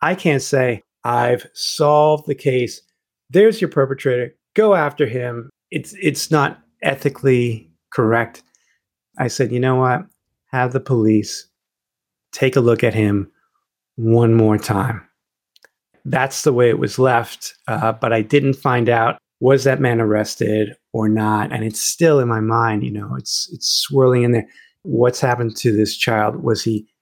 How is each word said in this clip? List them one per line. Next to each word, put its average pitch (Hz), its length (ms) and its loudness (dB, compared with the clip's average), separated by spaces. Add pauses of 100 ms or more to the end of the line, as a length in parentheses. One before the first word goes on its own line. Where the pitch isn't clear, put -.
I 170 140 -2
can't 151 260 0
say, 127 400 -2 (220)
"I've 120 500 0
solved 151 720 2
the 147 80 -4
case. 127 460 -4 (480)
There's 208 320 4
your 175 80 0
perpetrator. 135 640 -2 (220)
Go 208 200 4
after 151 300 0
him." 120 440 -6 (220)
It's, - 300 -8
it's 151 280 -4
not 147 300 0 (240)
ethically 127 880 -2 (200)
correct. 113 520 0 (760)
I 127 100 -2
said, 117 240 -2
"You 123 80 -2
know 131 160 0
what? 127 300 0 (460)
Have 127 220 -2
the 131 60 -4
police 107 680 0 (840)
take 131 240 -2
a 139 60 4
look 117 220 2
at 113 100 0
him 101 380 -2 (640)
one 113 380 4
more 107 240 4
time." 110 440 -4 (1040)
That's 131 360 -2
the 151 120 2
way 120 160 4
it - 100 0
was 113 200 -4
left, 123 540 -2 (140)
uh, 113 260 -2
but 113 180 -4
I 113 100 2
didn't 135 340 2
find 123 340 0
out, 117 280 2 (220)
was 131 240 4
that 135 160 2
man 120 220 0
arrested 107 720 -2 (160)
or 110 160 -2
not? 107 460 0
And 113 100 -6
it's 110 160 -6
still 156 400 2
in 123 80 0
my 113 140 -2
mind, 113 420 0
you 127 80 -4
know, 104 240 -8
it's, - 380 -8
it's - 140 -10
swirling 127 560 2
in 120 100 2
there. 113 120 0 (360)
What's 123 400 0
happened 120 360 -2
to 120 160 0
this 104 220 0
child? 107 480 -2
Was 113 180 0
he 107 240 -4 (160)